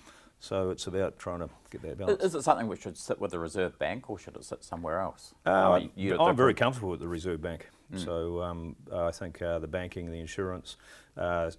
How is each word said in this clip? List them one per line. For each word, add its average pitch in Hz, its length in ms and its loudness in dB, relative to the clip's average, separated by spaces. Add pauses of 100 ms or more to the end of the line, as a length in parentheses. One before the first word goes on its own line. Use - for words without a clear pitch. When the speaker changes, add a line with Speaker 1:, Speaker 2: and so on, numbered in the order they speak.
(400)
Speaker 1:
So 95 300 0
it's - 160 -4
about 95 320 -2
trying 87 220 -6
to 80 100 -6 (220)
get - 100 -12
that 80 120 -8
Speaker 2:
I, - 20 -
Speaker 1:
balance. 190 280 2
Speaker 2:
is 175 120 2
it 139 80 -4
something 117 240 4
which 95 160 -6
should 90 120 -8
sit - 240 -4
with 98 120 -2
the 87 80 -4
Reserve 85 400 -2
Bank, 92 280 -4
or 98 120 -8
should - 160 -16
it - 100 -16
sit - 180 -10
somewhere 85 360 -4
else? - 340 -8 (140)
Speaker 1:
Uh, - 20 6
Speaker 2:
I 92 300 8
mean, - 160 -2
you 95 180 0
Speaker 1:
I'm 160 220 6
very 120 180 8
Speaker 2:
different - 40 -4
Speaker 1:
comfortable 120 340 0
with 82 80 -4
the 85 80 -6
Reserve 85 340 -2
Bank. 82 300 -8 (200)
Speaker 2:
Mm. 92 140 -6
Speaker 1:
So, 85 380 -2
um, 85 320 -6 (180)
I 87 160 2
think, 85 320 -6
uh, 85 160 0
the 80 100 -4
banking, 87 440 -6
the 82 80 -6
insurance, 90 580 -6 (400)
uh, 87 420 0